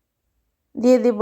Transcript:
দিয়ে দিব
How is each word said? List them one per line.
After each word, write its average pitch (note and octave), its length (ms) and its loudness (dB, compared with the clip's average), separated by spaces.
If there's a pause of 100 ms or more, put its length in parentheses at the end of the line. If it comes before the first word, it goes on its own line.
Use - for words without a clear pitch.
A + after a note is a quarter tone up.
(760)
দিয়ে B3+ 240 2
দিব A3 220 -2